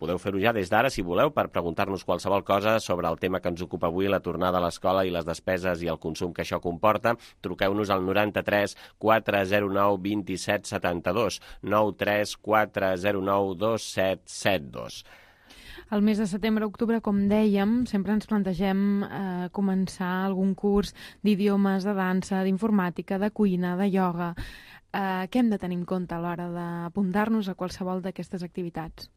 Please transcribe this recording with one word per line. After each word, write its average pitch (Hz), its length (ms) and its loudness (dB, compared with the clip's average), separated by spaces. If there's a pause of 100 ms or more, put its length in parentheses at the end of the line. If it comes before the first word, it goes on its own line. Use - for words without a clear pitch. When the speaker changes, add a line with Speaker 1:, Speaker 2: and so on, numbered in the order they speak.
Speaker 1:
podeu 82 180 -2
fer-ho 98 220 -2
ja 117 160 4
des 90 160 0
d'ara, 117 180 4
si 110 140 -4
voleu, 98 320 2
per 95 160 0
preguntar-nos 92 560 -2
qualsevol 92 400 0
cosa 101 320 4
sobre 87 320 -2
el 82 80 -4
tema 95 200 0
que 90 120 -2
ens 85 100 -6
ocupa 87 300 -2
avui, 95 160 0
la 95 160 2
tornada 90 340 0
a 90 60 2
l'escola 95 400 2
i 92 80 0
les 82 160 -2
despeses 87 560 -2
i 85 80 0
el 78 80 -4
consum 85 320 -4
que 85 100 -6
això 85 220 -4
comporta. 101 500 2 (280)
Truqueu-nos 98 480 0
al 95 160 2
noranta-tres 101 720 0 (200)
quatre 104 460 4
zero 101 240 2
nou 101 320 4
vint-i-set 98 640 -2
setanta-dos, 90 800 -2 (180)
nou 104 320 2
tres 104 480 -2
quatre 101 560 2
zero 98 240 0
nou 98 340 2
dos 107 300 -2
set 95 400 0
set 82 480 -2
dos. 58 320 -12 (880)
Speaker 2:
Al 208 80 0
mes 214 160 4
de 220 80 0
setembre-octubre, 214 800 -2
com 202 140 2 (100)
dèiem, 214 560 4
sempre 202 300 0
ens 214 100 0
plantegem, 196 800 0
eh, 180 480 -6
començar 190 720 -2
algun 190 320 0
curs 202 380 0 (260)
d'idiomes, 196 640 2
de 208 80 0
dansa, 190 540 0
d'informàtica, 190 760 0
de 208 100 0
cuina, 180 460 0
de 196 160 2
ioga. 175 400 0
Eh, - 960 -6
què 247 140 2
hem 233 80 4
de 202 100 2
tenir 180 160 -4
en 175 80 -4
compte 180 320 -4
a 165 40 -4
l'hora 175 280 -4
d'apuntar-nos 180 1000 -2
a 180 40 -6
qualsevol 185 460 -6
d'aquestes 180 420 -8
activitats? 170 760 -10